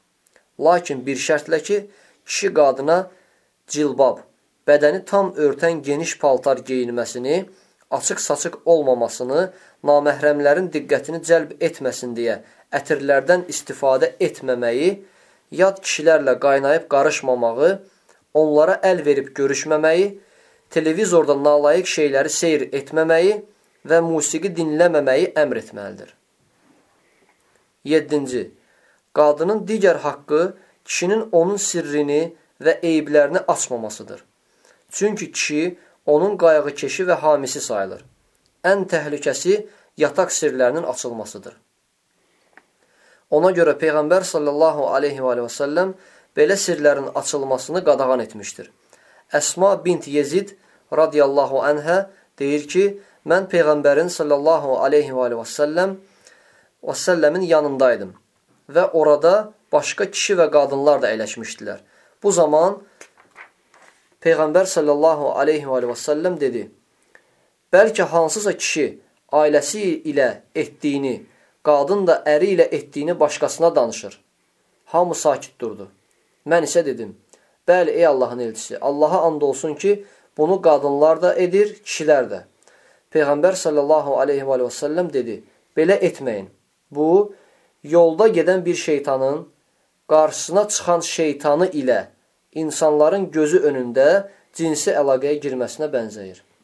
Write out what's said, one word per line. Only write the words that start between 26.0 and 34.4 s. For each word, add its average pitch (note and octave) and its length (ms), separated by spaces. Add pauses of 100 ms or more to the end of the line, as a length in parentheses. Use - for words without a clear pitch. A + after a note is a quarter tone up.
Yeddinci, C#3+ 600 (680)
qadının D#3 520
digər F#3+ 340
haqqı D3+ 540 (320)
kişinin G#3+ 420
onun F3+ 280
sirrini D3+ 760 (220)
və D#3 260
eyiblərini D3+ 680
açmamasıdır. A2+ 760 (720)